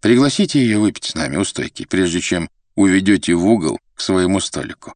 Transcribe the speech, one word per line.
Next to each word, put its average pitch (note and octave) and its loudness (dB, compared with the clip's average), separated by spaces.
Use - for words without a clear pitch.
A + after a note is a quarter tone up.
Пригласите C#3 2
её A2 2
выпить G#2 0
с - -8
нами D2 -6
у F#2 -2
стойки, - -8
прежде F2+ 0
чем E2+ -4
уведёте F#2+ 2
в F2 2
угол F#2 2
к - -20
своему F#2 0
столику. - -10